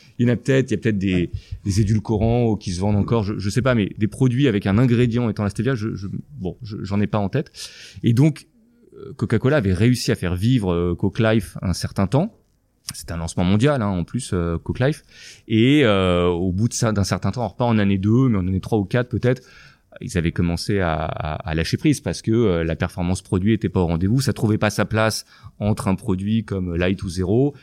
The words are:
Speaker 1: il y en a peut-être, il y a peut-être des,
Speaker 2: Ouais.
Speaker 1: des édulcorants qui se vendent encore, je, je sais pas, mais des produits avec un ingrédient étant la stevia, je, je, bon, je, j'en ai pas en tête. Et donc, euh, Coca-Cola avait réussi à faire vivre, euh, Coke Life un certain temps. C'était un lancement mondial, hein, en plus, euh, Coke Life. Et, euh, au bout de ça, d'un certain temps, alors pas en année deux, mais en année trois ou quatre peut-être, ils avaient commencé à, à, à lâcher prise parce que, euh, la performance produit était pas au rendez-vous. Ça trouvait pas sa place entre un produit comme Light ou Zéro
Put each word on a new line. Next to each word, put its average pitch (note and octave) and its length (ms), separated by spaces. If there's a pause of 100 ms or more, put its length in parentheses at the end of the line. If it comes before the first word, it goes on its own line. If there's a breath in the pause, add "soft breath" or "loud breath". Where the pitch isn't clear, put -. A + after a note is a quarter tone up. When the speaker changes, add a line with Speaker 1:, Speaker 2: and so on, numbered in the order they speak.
(180 loud breath)
Speaker 1:
il A#2 80
y A#2+ 40
en - 20
a A2 40
peut-être, C3 360
il - 20
y - 20
a - 20
peut-être G#2+ 200
des, F#2 160
Speaker 2:
Ouais. F2 160 (340 loud breath)
Speaker 1:
des G2+ 160
édulcorants A2 760
qui - 160
se F2 80
vendent G#2 160
encore, G#2+ 260
je, G2+ 160
je G2 120
sais C3 120
pas, C3 140
mais G#2 220
des G#2 100
produits C3 400
avec G2+ 180
un G2 120
ingrédient A#2+ 520
étant G#2 140
la G2+ 60
stevia, B2 260
je, G#2+ 180
je, F#2+ 140 (320)
bon, F2+ 240
je, G#2+ 180
j'en G2+ 180
ai G#2 60
pas A2 120
en G2+ 100
tête. - 240 (500 loud breath)
Et A#2 120
donc, C#3+ 340 (460)
euh, - 200
Coca-Cola B2 440
avait F#2+ 160
réussi A#2 360
à G#2+ 60
faire F2+ 180
vivre, G2+ 380
euh, F2 240
Coke - 240
Life A2 420
un F2+ 100
certain - 360
temps. E3 280 (580)
C'était - 180
un E2 60
lancement E2 260
mondial, A#2 360
hein, G#2 60
en F#2 160
plus, - 300
euh, E2+ 260
Coke - 220
Life. C#3 240 (420 loud breath)
Et, B2+ 380
euh, F#2 420
au F2+ 240
bout G2 160
de - 80
ça, A2+ 160
d'un G2+ 140
certain G2 260
temps, B2 120
alors G2+ 120
pas B2 100
en A#2 140
année G2 200
deux, A2+ 300
mais G#2+ 100
en F#2 100
année F#2+ 120
trois - 180
ou G2 60
quatre B2 240
peut-être, B2 340 (580 loud breath)
ils - 160
avaient E2 140
commencé F2 480
à, E2+ 160
à, D#2 400
à D#2 200
lâcher E2 220
prise D3+ 240
parce F2 220
que, - 80
euh, G2 340
la D#2+ 120
performance F2+ 460
produit G2+ 300
était G#2 160
pas F#2+ 120
au F2 60
rendez-vous. F#2 340
Ça A2 120
trouvait G#2+ 240
pas G#2+ 140
sa G#2+ 140
place A2 400 (340 loud breath)
entre G#2+ 300
un F#2+ 80
produit G#2 480
comme F2+ 320
Light F2+ 260
ou G2 60
Zéro G2 540